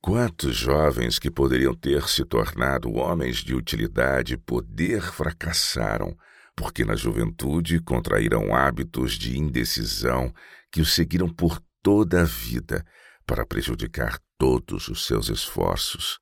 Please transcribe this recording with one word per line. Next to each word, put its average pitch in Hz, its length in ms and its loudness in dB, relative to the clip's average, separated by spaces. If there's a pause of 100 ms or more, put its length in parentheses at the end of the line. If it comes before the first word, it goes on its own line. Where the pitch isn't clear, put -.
Quantos 90 540 0
jovens 62 600 2
que 69 120 -2
poderiam 65 440 2
ter 69 340 0
se - 160 0
tornado 58 720 -2
homens 65 420 0
de - 180 -4
utilidade 62 800 0
e 57 40 -6
poder 60 640 -2
fracassaram, 53 1120 -2 (400)
porque - 280 -4
na 53 120 0
juventude 57 840 0
contraíram 55 760 0
hábitos 64 580 0
de 60 260 -4
indecisão 62 920 -2 (400)
que 80 80 0
os 76 140 4
seguiram 85 340 2
por 82 340 2 (200)
toda 95 400 6
a - 20 6
vida 58 580 -4 (440)
para 55 200 -2
prejudicar 55 720 -4 (200)
todos 58 500 0
os - 180 -6
seus 53 220 0
esforços. - 920 -4